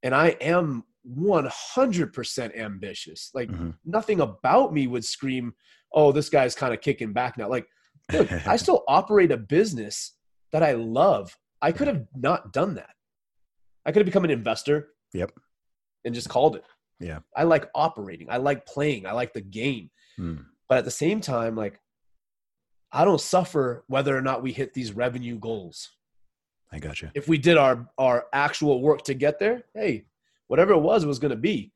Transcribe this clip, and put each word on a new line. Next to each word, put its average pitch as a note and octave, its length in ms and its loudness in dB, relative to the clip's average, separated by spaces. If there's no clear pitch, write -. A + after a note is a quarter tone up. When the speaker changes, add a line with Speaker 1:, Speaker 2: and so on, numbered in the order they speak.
Speaker 1:
And B2+ 120 -2
I D#3 140 6
am D#3 440 -2
one D3 420 0
hundred F#3+ 640 -2
percent A#2 440 -8
ambitious. G2 800 -12
Like, A#2+ 160 -6
Speaker 2:
Mm-hmm. E2+ 200 -6
Speaker 1:
nothing G#3 360 -2
about C#3 520 2
me C#3+ 140 0
would A#2+ 180 -4
scream, B2+ 500 -6
"Oh, D3+ 200 6
this D3 180 0
guy's C3 240 2
kinda B2 220 -2
kicking A#2 360 -4
back B2 240 -4
now." G#2+ 120 -6
Like, B2 200 -4
look, D3+ 180 4
Speaker 2:
<laughs> D#2+ 180 -4
Speaker 1:
I G#3+ 80 4
still - 320 2
operate F#3+ 440 4
a B2 40 0
business A#2+ 800 -2
that D#3 100 2
I D3 100 4
love. A#2 640 0
I D3+ 120 2
could D4 160 -2
Speaker 2:
Yeah. B3+ 60 -2
Speaker 1:
have B2 200 -6
not C3 380 -2
done E3+ 240 -2
that. - 180 -18
I - 80 -2
could G#3 80 4
have G3 60 4
become F#3 180 2
an E3 60 2
investor C3 640 -2
Speaker 2:
Yep. F2 200 -6
Speaker 1:
and A#2+ 100 -6
just A#2+ 140 -8
called D3+ 280 2
it. - 80 -14
Speaker 2:
Yeah. D#2+ 200 -10
Speaker 1:
I C#3+ 60 0
like D#3+ 320 4
operating. G2+ 560 -4
I A#2+ 60 -4
like C#3 280 -2
playing. C#3 420 -4
I F#2+ 60 -8
like A#2+ 200 -6
the A2+ 80 -10
game. G#2+ 500 -6
Speaker 2:
Mm. E2 280 -10
Speaker 1:
But C3 100 2
at A#2+ 60 -2
the B2+ 80 -6
same G3 280 -2
time, A2+ 360 -4
like, G#2 240 -8
I C#3+ 120 4
don't F3+ 160 4
suffer D3 680 0
whether C3+ 280 0
or C3 60 -2
not C3 200 -2
we B2+ 100 -6
hit C3 220 -6
these A#2+ 180 -8
revenue A#2+ 460 -4
goals. G2+ 520 -10
Speaker 2:
I D#2 80 -14
gotcha. D2+ 360 -12
Speaker 1:
If C#3+ 140 -6
we D#3+ 100 4
did E3 180 6
our, B2+ 320 4
our B2 340 2
actual C#3+ 500 0
work D3+ 220 2
to C#3 100 -4
get C#3+ 260 0
there, A#3 240 0
hey, F#3 320 -4
whatever F3 280 4
it E3 40 6
was, F#3 240 4
it D3+ 60 -2
was C3+ 100 -2
gonna C3+ 180 -2
be. C3 400 -4